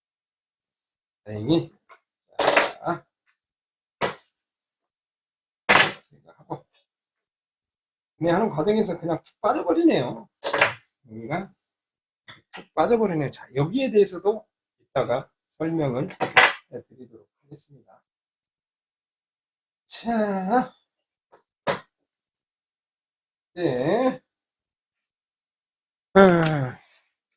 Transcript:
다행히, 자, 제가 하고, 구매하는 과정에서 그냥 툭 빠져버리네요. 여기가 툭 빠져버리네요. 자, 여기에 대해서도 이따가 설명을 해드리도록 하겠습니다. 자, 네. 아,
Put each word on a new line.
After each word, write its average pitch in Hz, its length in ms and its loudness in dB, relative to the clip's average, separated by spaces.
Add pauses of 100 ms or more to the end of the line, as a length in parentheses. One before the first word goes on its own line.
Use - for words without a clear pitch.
(1200)
다행히, 113 480 -4 (680)
자, - 640 -2 (3000)
제가 - 280 -20
하고, - 260 -14 (1500)
구매하는 175 320 0
과정에서 185 480 0
그냥 160 260 -4
툭 - 160 -20
빠져버리네요. 226 880 2 (840)
여기가 123 420 -10 (1000)
툭 - 220 -20
빠져버리네요. 175 560 0
자, - 240 -16
여기에 196 360 -2
대해서도 202 560 0 (340)
이따가 123 500 -4 (280)
설명을 156 500 -2 (640)
해드리도록 - 560 -18 (160)
하겠습니다. 139 580 -20 (1800)
자, 214 880 -2 (2750)
네. 170 680 0 (1900)
아, 165 640 6 (600)